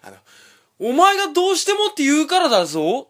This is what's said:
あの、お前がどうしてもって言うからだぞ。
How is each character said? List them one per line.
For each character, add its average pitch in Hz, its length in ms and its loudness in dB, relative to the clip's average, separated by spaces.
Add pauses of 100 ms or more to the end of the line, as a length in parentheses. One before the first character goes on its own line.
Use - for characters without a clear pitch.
あ 98 100 -20
の、 98 40 -20 (600)
お 226 140 -4
前 381 240 4
が 381 160 -4
ど 359 180 2
う 370 60 0
し - 80 -4
て 392 100 -2
も 415 140 0
っ 415 60 -8
て 302 100 -2
言 285 180 2
う 294 60 -2
か 359 100 0
ら 339 100 2
だ 190 180 2
ぞ。 160 440 -4